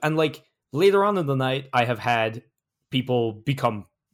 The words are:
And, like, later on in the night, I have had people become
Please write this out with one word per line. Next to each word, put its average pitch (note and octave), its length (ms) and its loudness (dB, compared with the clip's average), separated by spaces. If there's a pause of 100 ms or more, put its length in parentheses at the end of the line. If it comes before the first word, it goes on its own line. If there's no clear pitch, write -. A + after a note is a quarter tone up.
And, D#3 140 0
like, D#3 260 0 (300)
later G3 320 4
on G#3 120 0
in F3 100 -2
the C#3 100 0
night, C3 360 -2
I B2 120 4
have A#2 160 -2
had A2+ 420 -2 (480)
people B2 420 0
become G#2+ 540 -4 (280)